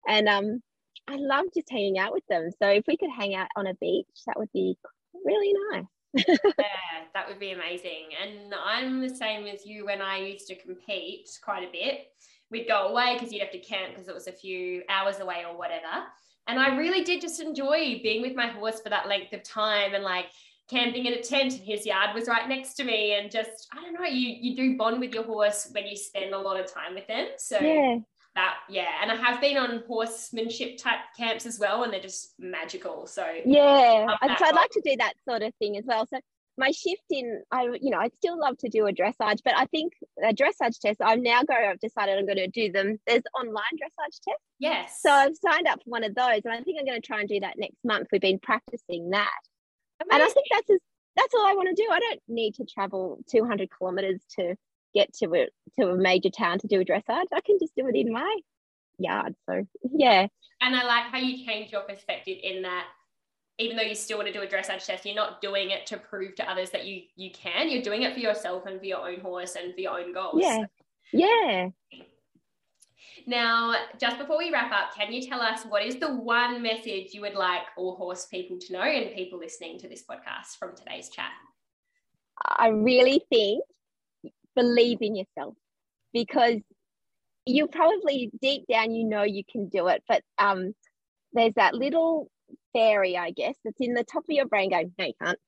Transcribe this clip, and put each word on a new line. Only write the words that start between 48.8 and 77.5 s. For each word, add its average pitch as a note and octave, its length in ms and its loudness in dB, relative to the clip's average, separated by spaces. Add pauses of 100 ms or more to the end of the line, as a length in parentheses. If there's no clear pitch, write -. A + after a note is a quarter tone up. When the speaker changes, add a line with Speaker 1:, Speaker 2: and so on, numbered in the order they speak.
Speaker 1:
that. G3+ 300 0 (600)
And F4+ 120 -6
I - 40 8
Speaker 2:
Amazing. A#4 180 6
Speaker 1:
think C#5 160 6
that's G#4+ 200 2
as, F#4+ 100 8 (360)
that's - 180 4
all G#4+ 120 6
I G4 80 8
wanna F#4 200 2
do. G#4+ 160 2
I E4+ 100 4
don't A#4 280 -2
need A3+ 280 -2
to A#3+ 100 -8
travel F#3+ 520 -4 (120)
two A3+ 160 6
hundred G3 240 -2
kilometers F#3 520 -2 (160)
to F3+ 180 -2 (380)
get - 200 4
to E3+ 200 -2
a, C#3+ 140 4 (300)
to G3 120 4
a F#3 60 2
major F#3 340 4
town F3+ 300 0
to A3 60 -10
do G3 140 4
a F#3 60 2
dressage. A3 480 0
I G4 80 2
can G4+ 160 4
just D#4+ 180 -2
do C4 100 0
it A#3+ 100 0
in A3+ 160 2
my F4+ 260 -2 (600)
yard. F#3 360 -2 (120)
So, F#3 200 -2 (280)
yeah. A3+ 320 8 (360)
Speaker 2:
And B3+ 120 2
I B3 100 0
like A#3+ 200 2
how C4 140 -6
you B3+ 260 -4
change G#3+ 260 -8
your G3+ 120 -4
perspective F#3+ 600 -10
in F#3 200 -6
that F3+ 240 -6 (720)
even A3+ 160 -4
though A3+ 80 -2
you G#3+ 120 -4
still G#3+ 240 -6
wanna G3+ 160 -4
do G3+ 80 -6
a F#3+ 40 -6
dressage F#3+ 380 -6
test, F#3+ 220 -8
you're G3+ 80 -8
not - 260 -4
doing G3 300 -2
it - 160 -4
to G#3 100 -10
prove F#3+ 380 -10
to - 160 -6
others F#3 200 -4
that - 140 -6
you, F#3+ 180 -12 (140)
you F#3 140 -14
can. G3+ 400 -4
You're B3+ 120 -2
doing G#3+ 200 -2
it B3+ 100 -2
for B3+ 80 -8
yourself F#3 460 -2
and F#3+ 120 -10
for F#3+ 60 -14
your F#3+ 240 -6
own F3+ 120 -10
horse F3+ 360 -10
and F3+ 180 -10
for F#4 60 -10
your - 180 -4
own F4+ 140 -10
goals. F4 300 0
Speaker 1:
Yeah. A3+ 220 2 (480)
Yeah. D#4+ 580 4 (1600)
Speaker 2:
Now, A#3 480 2 (240)
just A#3+ 200 0
before C#4+ 200 -2
we E4+ 120 -2
wrap A#3 220 0
up, G3+ 220 -2
can G#3+ 180 -4
you B3+ 140 -8
tell B3+ 140 -6
us A3+ 240 -2
what G#3 200 0
is B3+ 120 -6
the D4+ 180 -2
one A#3+ 480 0
message A3 500 -4
you G#3 100 -16
would G3+ 120 -8
like F3+ 280 0 (140)